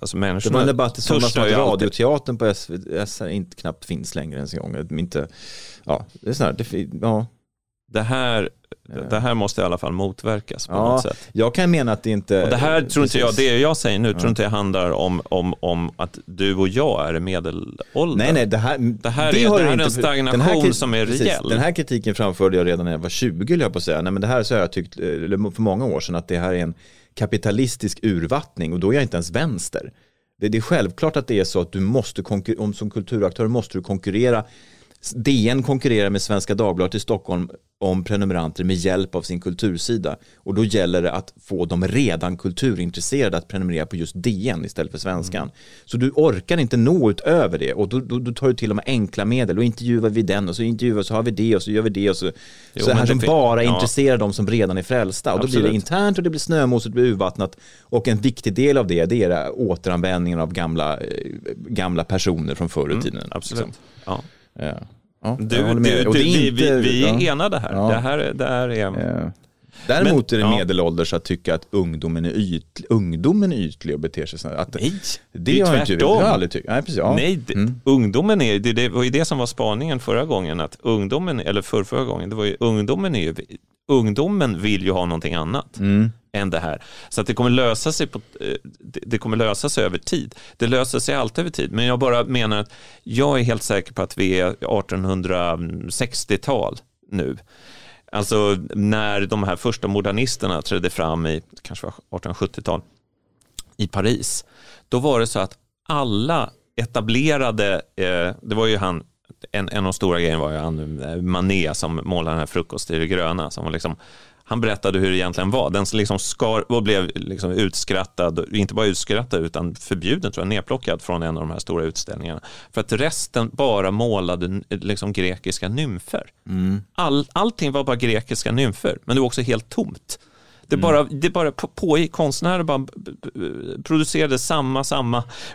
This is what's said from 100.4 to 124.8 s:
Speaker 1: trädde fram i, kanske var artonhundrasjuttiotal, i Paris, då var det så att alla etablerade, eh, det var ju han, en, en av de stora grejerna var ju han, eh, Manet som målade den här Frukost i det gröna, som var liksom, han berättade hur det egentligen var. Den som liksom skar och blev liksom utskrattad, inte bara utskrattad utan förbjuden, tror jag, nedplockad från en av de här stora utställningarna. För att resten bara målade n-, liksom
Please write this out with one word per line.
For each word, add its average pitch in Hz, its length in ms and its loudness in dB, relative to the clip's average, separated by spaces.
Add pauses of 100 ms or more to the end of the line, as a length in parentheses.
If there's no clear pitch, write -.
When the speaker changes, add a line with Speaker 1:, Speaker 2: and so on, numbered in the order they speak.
Speaker 1:
trädde 90 280 -2
fram 82 360 0
i, 78 160 -2 (200)
kanske - 240 -14
var - 80 -10 (160)
artonhundrasjuttiotal, - 720 -4 (960)
i 101 100 -2
Paris, - 580 -2 (440)
då 123 100 2
var 131 200 2
det 113 80 2
så - 120 -2
att 95 180 -4 (300)
alla 135 640 0 (320)
etablerade, 113 920 0 (220)
eh, 90 460 0
det 107 140 -6
var 113 120 2
ju 107 100 2
han, 92 260 -2 (480)
en, 98 180 -4
en - 80 -4
av 98 60 0
de 92 100 0
stora 87 260 2
grejerna 80 240 2
var 76 80 -2
ju 78 60 -4
han, 78 460 -6
eh, 80 180 -8
Manet 90 560 0
som 80 260 -4
målade 85 300 -2
den 80 60 0
här 76 60 -2
Frukost - 460 -6
i 80 80 0
det 82 80 0
gröna, 85 440 -2
som 80 140 -10
var 82 60 -4
liksom, 82 240 -4 (540)
han 117 120 -2
berättade 98 380 0
hur 95 120 4
det 92 60 2
egentligen 92 340 -2
var. 101 180 0
Den 98 160 0
som 110 140 -2
liksom 98 200 0
skar 110 520 -2
och 117 120 2
blev 98 320 2
liksom 92 360 -6
utskrattad, 92 920 0 (100)
inte 101 180 0
bara 110 120 2
utskrattad 104 600 -2
utan 82 300 -4
förbjuden, 101 560 -2
tror 87 140 -6
jag, 95 40 -2
nedplockad 107 520 -4
från 85 220 -4
en 80 140 -2
av 80 60 -6
de 80 80 -6
här 82 80 -8
stora 85 240 -4
utställningarna. 82 580 -8 (300)
För 113 100 -2
att - 100 -10
resten 120 640 -2
bara 101 380 2
målade 95 540 0
n-, 95 240 -4
liksom 101 440 -4